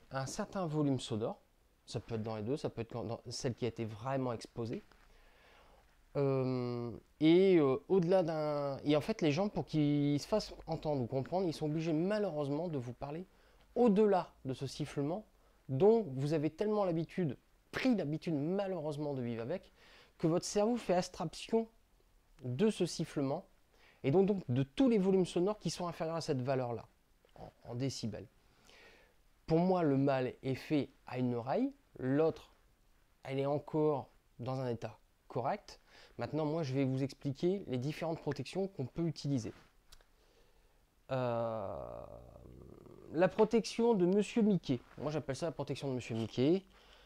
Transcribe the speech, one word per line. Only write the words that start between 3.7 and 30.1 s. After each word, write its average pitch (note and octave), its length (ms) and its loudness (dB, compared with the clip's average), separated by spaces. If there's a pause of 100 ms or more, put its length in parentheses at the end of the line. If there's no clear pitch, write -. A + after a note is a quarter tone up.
vraiment B2 480 -4
exposée. A#2 500 -8 (1300)
Euh, B2+ 760 0 (300)
et, F3 360 8
euh, C3+ 300 4
au-delà F#3 360 4
d'un, D3+ 600 -2
et D3 140 4
en C#3+ 40 2
fait, - 200 -4
les D3+ 100 4
gens, F#3 160 0
pour F3+ 180 -4
qu'ils D3 540 2
se - 80 -10
fassent - 260 -2 (140)
entendre D3+ 340 -2
ou A#2 60 -2
comprendre, E3 400 -2
ils D3 60 0
sont D#3 140 -4
obligés D#3+ 260 0
malheureusement D#3+ 720 0
de D#3 100 -4
vous B2 160 -8
parler D3+ 320 -10 (500)
au-delà G3+ 580 6 (120)
de C3 80 -4
ce C3 140 -6
sifflement D3+ 580 -4 (440)
dont G3+ 360 6 (100)
vous C#3+ 180 -2
avez D3+ 180 2
tellement G#3 340 0
l'habitude, E3 520 -2 (340)
pris B3+ 240 2
l'habitude D#3 400 -2
malheureusement D3+ 800 -4
de B2+ 80 -4
vivre A#2 180 -4
avec, D3 300 -8 (480)
que E3+ 80 2
votre E3 180 2
cerveau G#3+ 300 2
fait G#3 180 0
abstraction F#3 720 -2 (760)
de C3 260 2
ce F#3+ 160 0
sifflement D3+ 600 -2 (580)
et C3+ 80 2
donc, F#3+ 140 6
donc F#3+ 240 0
de C3 140 2
tous C4 260 2
les A#3 80 6
volumes F#3+ 280 4
sonores F#3+ 340 0
qui E3+ 100 -4
sont F3 180 -4
inférieurs E3 300 -4
à D#3 40 -4
cette C3+ 200 -2
valeur-là, B2 440 -2 (500)
en, A2 140 -16 (200)
en A#2 60 -8
décibels. B2 520 -6 (1200)
Pour D#3+ 120 4
moi, F3+ 220 4
le C#3+ 140 4
mal C3+ 380 2 (100)